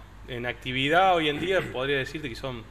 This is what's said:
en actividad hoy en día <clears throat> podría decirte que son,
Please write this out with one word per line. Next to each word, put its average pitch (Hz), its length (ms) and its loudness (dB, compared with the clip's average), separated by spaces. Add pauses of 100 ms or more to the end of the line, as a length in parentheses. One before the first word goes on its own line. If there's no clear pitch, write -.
(280)
en 123 180 -6
actividad 139 720 4
hoy 156 140 2
en 147 100 -2
día 175 220 0
<clears throat> 123 100 -6
podría 131 260 0
decirte 143 300 -4
que 113 80 -8
son, 123 340 -8